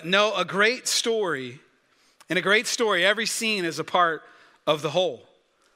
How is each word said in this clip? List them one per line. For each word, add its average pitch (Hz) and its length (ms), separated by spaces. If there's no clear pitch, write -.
no, 208 300
a 180 100
great 208 420
story, 156 720
in 165 80
a 180 40
great 208 240
story, 208 400
every 208 200
scene 214 400
is 156 120
a 156 60
part 165 380
of 151 160
the 151 100
whole. 151 320